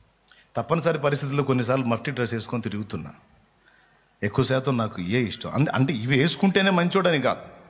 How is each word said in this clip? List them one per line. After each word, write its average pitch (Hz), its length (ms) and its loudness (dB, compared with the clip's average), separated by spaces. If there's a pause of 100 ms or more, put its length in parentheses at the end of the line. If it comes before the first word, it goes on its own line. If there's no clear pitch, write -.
(560)
తప్పనిసరి 160 420 0
పరిస్థితుల్లో 143 460 0
కొన్నిసార్లు 127 400 2
మఫ్టీ 117 260 -2
డ్రెస్ 117 240 -2
వేసుకొని 113 280 -4
తిరుగుతున్నా. 101 480 -6 (1120)
ఎక్కువ 110 220 2
శాతం 131 320 0
నాకు 107 260 -2
ఇవే 110 200 0
ఇష్టం. 90 280 -6
అంద-, 120 240 0
అంటే 135 180 2
ఇవి 123 260 0
వేసుకుంటేనే 190 520 2
మంచోడని 175 500 2
కాదు. 120 200 0 (300)